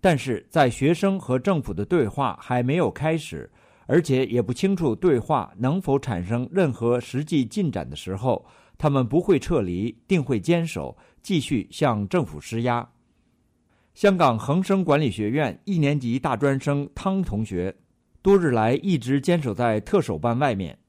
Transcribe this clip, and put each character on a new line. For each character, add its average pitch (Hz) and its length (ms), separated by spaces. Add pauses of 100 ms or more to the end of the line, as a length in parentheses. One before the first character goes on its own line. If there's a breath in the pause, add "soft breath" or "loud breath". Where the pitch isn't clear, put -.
但 170 180
是 120 320
在 143 180
学 131 240
生 190 260
和 127 200
政 160 240
府 101 100
的 92 120
对 151 240
话 123 340
还 123 200
没 131 140
有 151 140
开 160 260
始， 80 340 (360 soft breath)
而 160 160
且 131 240
也 120 160
不 107 100
清 196 240
楚 156 180
对 151 240
话 120 380
能 131 240
否 139 180
产 95 260
生 120 260
任 170 220
何 120 280
实 131 240
际 151 200
进 170 260
展 80 180
的 67 60
时 92 220
候， 113 280 (320 soft breath)
他 151 140
们 135 160
不 135 140
会 175 180
撤 151 240
离， 95 340 (100)
定 180 160
会 123 160
坚 165 280
守， 76 300 (260 soft breath)
继 180 180
续 123 300
向 107 380
政 165 180
府 76 140
施 113 220
压。 120 240 (1080)
香 196 240
港 131 180
恒 143 240
生 190 240
管 151 160
理 151 80
学 107 220
院 135 340
一 190 140
年 147 200
级 123 200
大 135 180
专 135 220
生 143 380
汤 190 260
同 104 220
学 92 280 (480)
多 196 160
日 175 140
来 113 320
一 180 160
直 127 220
坚 175 200
守 120 140
在 113 240
特 165 240
首 92 160
办 117 220
外 143 120
面。 95 240 (120)